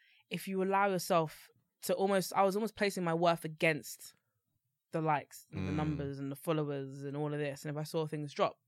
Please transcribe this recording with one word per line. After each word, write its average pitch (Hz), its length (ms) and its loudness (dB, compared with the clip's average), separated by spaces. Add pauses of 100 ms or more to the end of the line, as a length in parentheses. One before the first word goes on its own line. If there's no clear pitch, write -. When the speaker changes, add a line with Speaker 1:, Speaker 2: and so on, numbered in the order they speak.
(300)
Speaker 1:
if - 180 -6
you 190 160 -2
allow 196 240 4
yourself 175 640 0 (340)
to 190 100 0
almost, 190 400 2
I 196 100 6
was 196 120 4
almost 214 200 -2
placing 190 280 0
my 165 100 0
worth 170 320 2
against 156 680 -2 (800)
the 160 80 0
likes - 520 -2
and 95 140 -4
the - 40 0
Speaker 2:
Mm. 151 40 0
Speaker 1:
numbers 143 440 -2
and 139 120 -6
the 139 40 -6
followers 139 680 -2
and 143 120 -6
all 147 180 -2
of 147 60 -4
this. 143 240 -4
And 151 100 -6
if 147 60 -4
I 156 40 -4
saw 160 240 -2
things 151 260 -6
drop, - 240 0 (100)